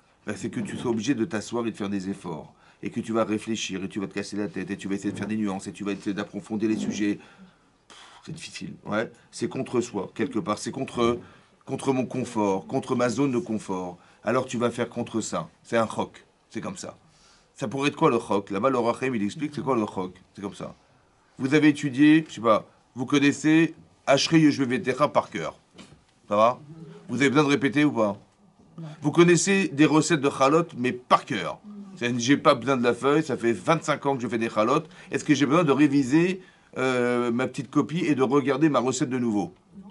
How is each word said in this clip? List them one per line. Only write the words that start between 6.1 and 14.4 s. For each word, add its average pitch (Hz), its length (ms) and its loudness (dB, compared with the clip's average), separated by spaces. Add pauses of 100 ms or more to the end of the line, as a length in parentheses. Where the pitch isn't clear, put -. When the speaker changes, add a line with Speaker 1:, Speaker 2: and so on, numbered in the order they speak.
Speaker 1:
d'approfondir 104 560 -6
les 110 80 0
sujets. 101 380 -2 (720)
Pff, - 100 -20 (300)
c'est - 40 -10
difficile, - 440 -14 (100)
ouais. 107 260 -4 (200)
C'est - 180 -6
contre 127 320 -4
soi, 98 320 -6
quelque 107 240 -4
part. 104 220 -4
C'est - 120 -8
contre, 120 460 -2 (480)
contre 131 280 -2
mon 127 120 0
confort, 104 640 -2
contre 131 280 -4
ma 123 140 2
zone 131 220 0
de 120 80 0
confort. 92 580 -6 (260)
Alors 123 220 0